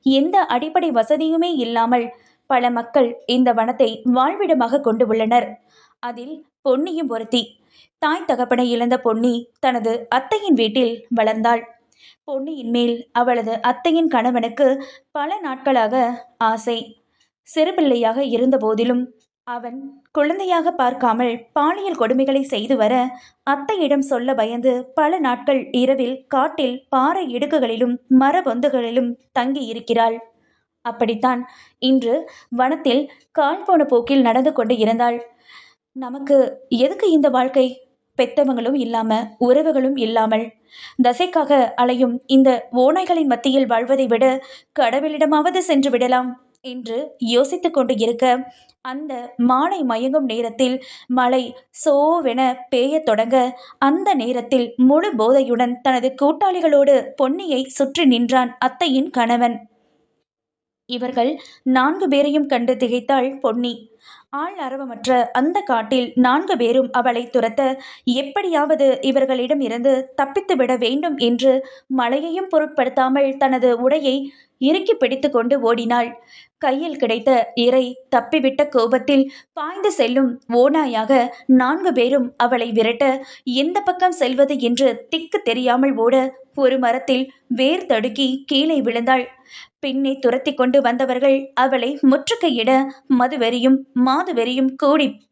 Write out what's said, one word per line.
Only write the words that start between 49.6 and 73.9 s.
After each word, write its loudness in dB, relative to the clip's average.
மயங்கும் -2
நேரத்தில் -2
மழை 0
சோவென 2
பேயத் 0
தொடங்க, 0
அந்த 2
நேரத்தில் -2
முழு 4
போதையுடன் 2
தனது 0
கூட்டாளிகளோடு 2
பொன்னியை -2
சுற்றி -2
நின்றான் 2
அத்தையின் -2
கணவன். 0
இவர்கள் -2
நான்கு 2
பேரையும் 2
கண்டு 0
திகைத்தாள் -2
பொன்னி. -4
ஆள் -8
அரவமற்ற -2
அந்த 0
காட்டில் -2
நான்கு 2
பேரும் 2
அவளை -2
துரத்த, 0
எப்படியாவது 0
இவர்களிடம் 0
இருந்து 0
தப்பித்து -2
விட 2
வேண்டும் -2
என்று 2
மழையையும் -2
பொருட்படுத்தாமல் 0
தனது 2
உடையை 0